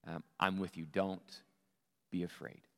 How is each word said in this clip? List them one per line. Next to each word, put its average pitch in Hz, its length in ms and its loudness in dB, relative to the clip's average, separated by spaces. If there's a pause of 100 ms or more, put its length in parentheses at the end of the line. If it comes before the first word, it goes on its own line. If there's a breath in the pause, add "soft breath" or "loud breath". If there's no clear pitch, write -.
um, 82 180 -4 (160)
I'm 95 180 4
with 95 180 -2
you. 82 80 -4
Don't 95 580 0 (680)
be 87 140 0
afraid. - 380 -10 (160)